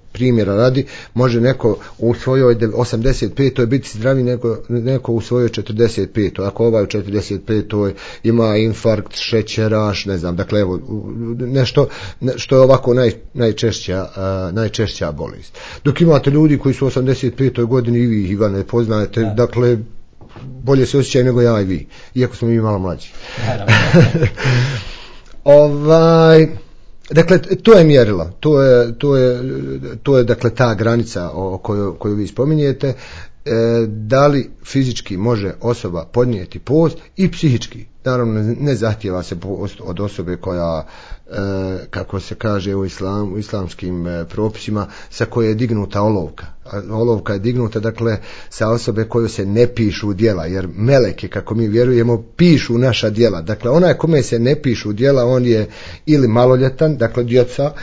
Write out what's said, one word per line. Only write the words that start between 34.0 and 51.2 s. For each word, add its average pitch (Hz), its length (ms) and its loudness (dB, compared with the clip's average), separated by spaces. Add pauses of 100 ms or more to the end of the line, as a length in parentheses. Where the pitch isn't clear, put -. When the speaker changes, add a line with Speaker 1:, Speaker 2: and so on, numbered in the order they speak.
Speaker 1:
li 139 220 0 (160)
fizički 127 520 -2
može 101 440 -2
osoba 95 440 -4
podnijeti 113 540 -2
post 156 380 0 (180)
i 180 160 2
psihički. 120 540 -2 (180)
Naravno, 117 380 0
ne, 113 180 -2
ne 139 160 0
zahtijeva 98 480 -2
se 87 160 -10
post 95 440 -8
od 90 160 -8
osobe 87 380 -6
koja, 85 500 -4 (400)
e, - 60 -16 (560)
kako 95 300 -8
se - 160 -12
kaže 101 400 -4
u 98 100 -2
islam-, 98 480 -6
u 104 40 -8
islamskim, 90 720 -8
e, 85 180 -6
propisima, 104 600 -6 (220)
sa - 160 -6
koje 113 220 -2
je 110 80 0
dignuta 107 460 -2
olovka. 101 440 -2 (200)
A 101 160 -10 (100)
olovka 110 420 0
je 98 60 -4
dignuta, 117 400 -2
dakle, 113 380 -2 (320)
sa 110 200 -2
osobe 113 340 -2
koju 113 240 -2
se 101 180 -6
ne 113 220 2
pišu 104 460 -2
djela, 95 320 0
jer 92 300 -4
meleke, 107 520 2